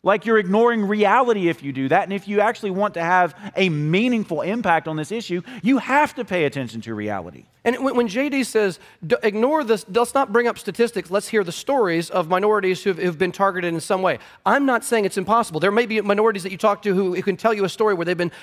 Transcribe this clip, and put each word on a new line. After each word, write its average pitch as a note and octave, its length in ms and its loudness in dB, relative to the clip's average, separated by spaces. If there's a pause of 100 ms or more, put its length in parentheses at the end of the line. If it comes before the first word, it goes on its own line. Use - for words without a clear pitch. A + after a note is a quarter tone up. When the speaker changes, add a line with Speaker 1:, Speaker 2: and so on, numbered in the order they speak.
Speaker 1:
Like, F#3+ 240 2
you're A3+ 100 4
ignoring G#3+ 480 2
reality G#3 640 2
if D#3 140 -6
you C#3 100 -8
do C3+ 160 -2
that. F3+ 140 4
And F3+ 100 -6
if G3 140 -8
you G#3 120 0
actually A3 300 0
want G3 240 -2
to E3+ 80 -6
have F3 320 2 (220)
a F#3+ 140 2
meaningful F3 720 0
impact F3+ 460 0
on D#3 100 -6
this D3+ 140 -6
issue, F#3+ 300 -6 (220)
you B3 160 4
have C#4 340 0
to G3+ 100 -8
pay F3+ 220 0
attention B2 360 -4
to A2+ 120 -10
reality. G2 520 -8 (180)
Speaker 2:
And B3 200 0
when, C4+ 120 0
when A#3+ 120 2
J B3+ 220 -2
D C4 140 0
says, G#3 360 0 (280)
"D-, A#3 160 2
ignore A#3+ 400 2
this, G#3+ 260 0
let's A#3 240 0
not C4+ 180 0
bring A#3+ 160 2
up G#3+ 120 -4
statistics, G#3 500 -2
let's G3+ 200 -2
hear G#3+ 140 2
the E3+ 80 -4
stories F3+ 600 0
of F3 180 0
minorities F#3 540 2
who've, F3+ 160 -2
who've F3 180 -2
been F3+ 140 0
targeted F3+ 420 0
in E3 60 -2
some F#3+ 240 -2
way." D3+ 160 0 (260)
I'm C4+ 220 4
not A#3+ 160 0
saying A3 220 0
it's F#3 120 -2
impossible. G3 420 0
There F#3 120 2
may A#3 160 2
be A3 140 -2
minorities G3+ 420 2
that F#3 80 -8
you F#3+ 80 -12
talk G3+ 240 0
to G3+ 100 0
who, F#3 220 0
who F#3 80 -4
can F#3+ 120 0
tell A3+ 200 0
you G3+ 100 0
a F3 40 -2
story G#3+ 260 0
where E3+ 100 -2
they've F3 100 -2
been, E3+ 160 -2 (100)